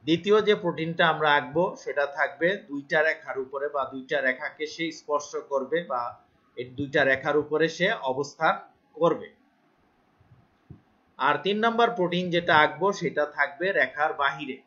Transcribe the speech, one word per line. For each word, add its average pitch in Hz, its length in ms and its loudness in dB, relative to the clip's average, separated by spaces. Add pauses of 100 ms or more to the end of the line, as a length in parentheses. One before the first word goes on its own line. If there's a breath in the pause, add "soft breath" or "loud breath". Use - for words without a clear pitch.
দ্বিতীয় 175 320 4 (100)
যে 208 60 6 (100)
প্রোটিনটা 165 400 0 (100)
আমরা 151 240 2
আঁকবো 170 260 0 (200)
সেটা 143 220 -2 (120)
থাকবে 156 300 0 (220)
দুইটা 143 380 -2
রেখার 135 360 -4
উপরে 135 220 -6 (100)
বা 135 80 0 (100)
দুইটা 131 240 -6 (100)
রেখাকে 135 360 -4 (100)
সে 165 120 -6 (140)
স্পর্শ 147 320 -4 (200)
করবে 135 260 -2 (140)
বা 123 100 -2 (560)
এই 127 80 -8 (140)
দুইটা 143 300 0
রেখার 139 340 0
উপরে 151 220 0 (120)
সে 175 100 2 (240)
অবস্থান 143 420 0 (440)
করবে। 156 300 2 (1900)
আর 139 160 4 (100)
তিন 208 200 0
নম্বর 233 220 4 (100)
প্রোটিন 180 280 0 (100)
যেটা 170 180 2 (100)
আঁকবো 147 240 0 (120)
সেটা 147 240 -2 (140)
থাকবে 143 300 -2 (120)
রেখার 147 320 0 (100)
বাহিরে। 139 460 -4